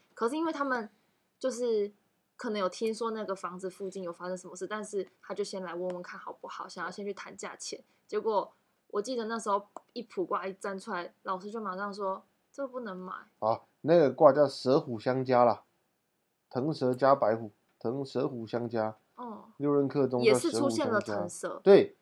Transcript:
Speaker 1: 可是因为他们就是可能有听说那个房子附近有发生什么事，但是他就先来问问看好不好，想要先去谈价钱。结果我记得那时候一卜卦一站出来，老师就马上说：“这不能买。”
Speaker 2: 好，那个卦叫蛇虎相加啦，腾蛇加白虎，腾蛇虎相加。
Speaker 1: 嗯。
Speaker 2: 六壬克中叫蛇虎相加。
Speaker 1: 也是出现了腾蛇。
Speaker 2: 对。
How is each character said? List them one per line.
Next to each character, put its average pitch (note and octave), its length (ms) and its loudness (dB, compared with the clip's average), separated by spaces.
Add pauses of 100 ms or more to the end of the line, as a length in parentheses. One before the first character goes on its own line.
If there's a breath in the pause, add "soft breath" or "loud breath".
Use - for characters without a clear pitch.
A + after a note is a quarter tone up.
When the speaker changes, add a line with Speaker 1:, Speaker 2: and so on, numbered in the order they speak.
(140)
Speaker 1:
可 A3+ 160 0
是 C#4 60 -4
因 D#4+ 100 -2
为 D#4+ 80 -2
他 C#4+ 100 -2
们 B3 240 -2 (520)
就 C4 100 0
是 A3 420 0 (440)
可 A#3+ 160 -6
能 G#3 80 -2
有 F#3 100 2
听 A3 240 -2
说 A3+ 160 -4
那 A3 140 -6
个 F#3+ 120 -4
房 F3+ 220 -10
子 F#3+ 100 -8
附 F#3 220 -8
近 F#3+ 140 -10
有 E3+ 100 -8
发 F3 140 -10
生 F#3 100 -4
什 F3+ 100 -14
么 E3+ 80 -14
事， F#3 120 -10
但 G#3+ 180 -6
是 G3 240 -6 (140)
他 G3+ 100 -10
就 G3+ 100 -4
先 G3 200 -8
来 E3+ 100 -8
问 F3+ 160 -4
问 F3+ 140 -8
看 F#3+ 160 -14
好 - 140 -12
不 - 140 -16
好， - 200 -12
想 F3+ 180 -10
要 F3+ 60 -6
先 G3+ 120 -10
去 G3+ 80 -6
谈 - 240 -12
价 G3 200 -12
钱。 - 280 -12 (240)
结 G#3 120 -2
果 G#3+ 340 0 (360)
我 G#3 120 -2
记 B3 140 -4
得 A3+ 100 -4
那 A3+ 140 -4
时 A3 100 -6
候 G3+ 160 2 (280)
一 A#3 100 -8
卜 - 200 -4
卦 F3 220 -2
一 F#3+ 80 -6
站 G3 240 -6
出 G#3+ 140 -10
来， F3 200 -6 (120)
老 F#3+ 160 -4
师 G3+ 100 -12
就 A3+ 100 -8
马 G3 160 -6
上 G3+ 160 -6
说 G3 320 -4 (280)
：“这 C#4 160 -6
不 B3 140 -8
能 G3+ 140 -8
买。” F#3 180 -10 (260)
Speaker 2:
好， A2+ 280 0 (140)
那 D#3 140 4
个 D3 160 6
卦 C#3 220 8
叫 C#3+ 140 6
蛇 C#3 320 2
虎 B2+ 200 -6
相 C3 240 0
加 B2 220 6
啦， G#2+ 180 2 (880)
腾 C#3+ 240 -2
蛇 B2+ 200 0
加 C3+ 220 6
白 A2+ 200 2
虎， A2+ 160 -8 (280)
腾 C3 240 -4
蛇 C3+ 240 -2
虎 A#2+ 180 -6
相 A#2 220 -4
加。 A2 300 -2 (180)
Speaker 1:
嗯。 A#3 280 -14 (140)
Speaker 2:
六 C#3+ 140 0
壬 C#3+ 160 4
克 C3+ 200 2
中 B2 160 0
叫 - 100 8
蛇 B2 60 4
虎 - 20 -4
相 - 0 -
加。 E4+ 80 0
Speaker 1:
也 - 20 -4
是 A2 80 0
出 C#4 100 2
现 C#4+ 200 0
了 A3 100 2
腾 G3+ 300 -4
蛇。 - 340 -10
Speaker 2:
对。 F3 380 8